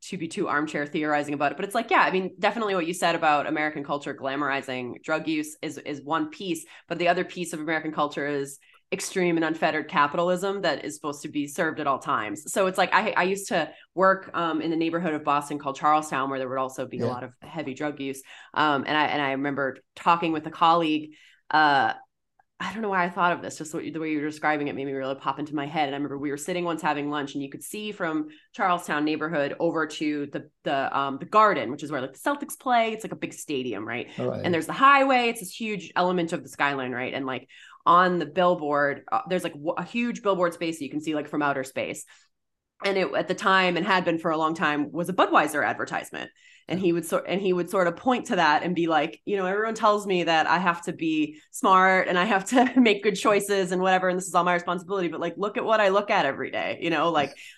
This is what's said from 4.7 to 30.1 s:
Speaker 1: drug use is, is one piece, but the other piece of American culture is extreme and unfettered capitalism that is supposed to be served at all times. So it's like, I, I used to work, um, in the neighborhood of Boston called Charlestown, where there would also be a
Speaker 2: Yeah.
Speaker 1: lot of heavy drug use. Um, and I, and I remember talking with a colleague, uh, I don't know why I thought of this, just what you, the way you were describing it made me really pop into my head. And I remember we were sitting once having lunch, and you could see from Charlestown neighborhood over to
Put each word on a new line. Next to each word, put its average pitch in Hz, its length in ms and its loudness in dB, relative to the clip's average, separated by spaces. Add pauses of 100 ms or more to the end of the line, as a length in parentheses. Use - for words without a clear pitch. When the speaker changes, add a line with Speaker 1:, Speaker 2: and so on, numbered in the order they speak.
Speaker 1:
drug 156 280 -4
use 151 320 -4
is, 151 160 -8
is 143 240 -10
one 151 280 -2
piece, 175 360 -8 (240)
but 170 100 -6
the 175 80 2
other 175 160 4
piece 175 300 -8
of 160 80 -8
American 160 320 -4
culture 147 340 -2
is 143 320 -6 (340)
extreme 180 440 0
and 160 80 0
unfettered 156 420 -2
capitalism 180 760 0
that 156 200 0
is 147 120 -8
supposed 147 260 -8
to 160 80 -10
be 143 180 -6
served 151 320 -2
at 147 80 -2
all 135 120 0
times. 110 520 -4
So 196 160 2
it's 185 100 -2
like, 185 160 2
I, 196 180 4
I - 120 2
used 190 240 -2
to 165 240 -2 (240)
work, 190 380 4
um, 160 280 -2
in 165 80 -2
the 160 60 0
neighborhood 165 380 0
of 151 100 -4
Boston 147 360 -2
called 135 180 -6
Charlestown, 151 520 2
where 135 100 -4
there 131 100 -4
would 131 80 -4
also 131 280 -4
be 123 140 -8
a 120 60 -2
Speaker 2:
Yeah. 123 80 -2
Speaker 1:
lot 123 100 -8
of 123 80 -12 (100)
heavy 143 320 -8
drug 147 280 -6
use. 135 200 -6 (320)
Um, 147 320 4
and 151 120 2
I, 151 80 4
and 135 160 0
I 135 100 0
remember 135 460 -2 (180)
talking 170 380 2
with 156 120 -4
a - 60 -8
colleague, 156 600 2 (380)
uh, 143 440 4 (640)
I 185 140 -6
don't 220 100 -6
know 208 60 -4
why 185 140 2
I 180 60 0
thought 180 220 2
of 165 100 -4
this, 180 160 -10
just - 160 -10
what 170 120 -6
you, 160 60 -8
the 156 80 -8
way 160 120 -4
you 151 80 -2
were 147 80 -4
describing 151 400 -2
it 90 80 -6
made 135 100 -6
me 143 60 -6
really 135 240 -4
pop 139 240 -4
into 147 160 -6
my 143 100 -4
head. 151 220 -2
And 139 80 -6
I - 20 -6
remember 143 220 -6
we 143 100 -6
were 143 80 -4
sitting 175 260 -6
once 165 200 -4
having 147 260 -2
lunch, 147 240 -4
and 143 80 -6
you 135 80 -8
could - 140 -14
see 214 280 -8
from 160 360 -4 (260)
Charlestown 175 500 0
neighborhood 151 560 0
over 165 280 0
to 151 400 -4